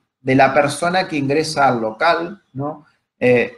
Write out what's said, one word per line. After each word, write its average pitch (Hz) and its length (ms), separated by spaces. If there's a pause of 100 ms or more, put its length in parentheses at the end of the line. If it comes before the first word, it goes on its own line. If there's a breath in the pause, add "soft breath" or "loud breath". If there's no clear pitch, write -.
(220)
de 131 140
la 135 180
persona 175 540
que 160 100
ingresa 139 500
al 123 140
local, 113 600 (120)
¿no? 143 320 (340 soft breath)
Eh, 123 380